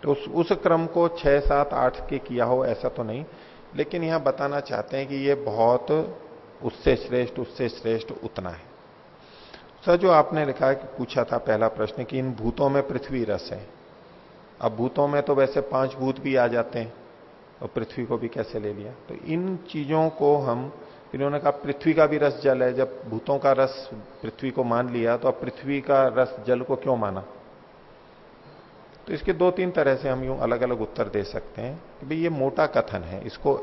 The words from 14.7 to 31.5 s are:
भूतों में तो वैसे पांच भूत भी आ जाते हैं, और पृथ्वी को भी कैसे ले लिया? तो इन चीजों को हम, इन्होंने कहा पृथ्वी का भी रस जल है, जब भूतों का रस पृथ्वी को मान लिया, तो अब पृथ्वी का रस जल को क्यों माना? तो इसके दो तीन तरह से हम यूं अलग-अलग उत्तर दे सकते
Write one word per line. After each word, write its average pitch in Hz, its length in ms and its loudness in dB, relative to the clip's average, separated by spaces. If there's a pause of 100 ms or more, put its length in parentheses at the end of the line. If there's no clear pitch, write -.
भूतों 127 320 0
में 143 140 2
तो 143 120 2
वैसे 135 260 4
पांच 131 340 0
भूत 131 260 -2
भी 135 160 0
आ 123 100 6
जाते 117 320 0
हैं, 113 140 -6 (720)
और 120 60 -8
पृथ्वी 117 360 -6
को 120 140 -2
भी 117 100 -4
कैसे 117 320 -6
ले 104 120 -4
लिया? 101 200 -10
तो - 220 -16 (120)
इन 180 300 -2
चीजों 160 540 0
को 147 260 4
हम, 131 360 -2 (420)
इन्होंने 143 240 -2
कहा 143 120 2
पृथ्वी 143 420 0
का 151 140 6
भी 147 120 2
रस 143 240 2
जल 131 200 4
है, 123 120 2
जब 127 340 -2
भूतों 113 300 -2
का 139 140 4
रस 131 420 0
पृथ्वी 110 560 -10
को 127 140 0
मान 120 260 0
लिया, 120 260 2
तो 123 120 0
अब 127 60 2
पृथ्वी 139 460 -6
का 135 260 4
रस 127 300 2 (100)
जल 123 140 2
को 127 160 -2
क्यों 131 200 0
माना? 98 280 -4 (1800)
तो - 80 -6
इसके 165 180 -4
दो 180 180 4
तीन 180 200 0
तरह 139 260 2
से 135 120 -4
हम 131 160 -2
यूं 131 140 -4
अलग-अलग 120 420 0
उत्तर 107 240 -2
दे 101 200 -2
सकते - 380 -10